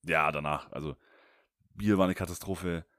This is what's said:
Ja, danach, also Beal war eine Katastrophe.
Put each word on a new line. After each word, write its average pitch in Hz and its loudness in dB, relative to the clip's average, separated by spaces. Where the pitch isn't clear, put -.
Ja, 80 4
danach, 73 -4
also 73 -6
Beal 101 4
war 92 6
eine 92 2
Katastrophe. 87 -6